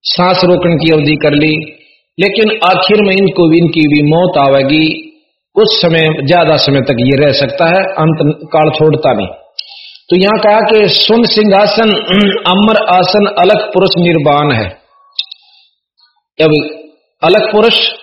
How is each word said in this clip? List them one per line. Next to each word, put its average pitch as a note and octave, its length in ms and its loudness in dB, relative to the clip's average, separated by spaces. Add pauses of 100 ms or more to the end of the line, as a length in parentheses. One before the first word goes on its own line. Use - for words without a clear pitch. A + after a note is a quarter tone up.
सांस F3+ 420 -2
रोकने F3 320 0
की D#3+ 180 0
अवधि D3+ 220 0
कर D3 160 -2
ली, D3+ 240 0 (640)
लेकिन G#3+ 460 -2
आखिर F#3+ 360 2
में F#3+ 140 0
इनको F3+ 340 0
भी, E3 80 4
इनकी E3 240 0
भी D3 300 2
मौत E3+ 260 0
आवेगी, C#3 760 0 (420)
उस G#3+ 260 0
समय D#3 460 0
ज्यादा D#3+ 300 2
समय C#3 240 0
तक B2 180 -2
ये C3+ 260 2
रह C#3 60 2
सकता C#3+ 340 -2
है, F#3 200 0
अंत D#3 580 -2
काल D#3 260 0
छोड़ता C#3 440 0
नहीं। G2 140 -4 (800)
तो F3+ 60 2
यहां G3 240 -2
कहा G#3 200 2
कि G#3+ 280 2
"सुन A#3 360 0
सिंहासन G#3+ 680 0
<clears throat> F#3 560 -2
अमर G#3 400 2
आसन F#3 520 0
अलख F#3+ 340 0
पुरुष F#3 240 2
निर्वाण D3+ 540 0
है।" A2 180 -2 (1700)
अब D#3 120 2 (720)
अलख F#3 280 0
पुरुष A3 380 0 (140)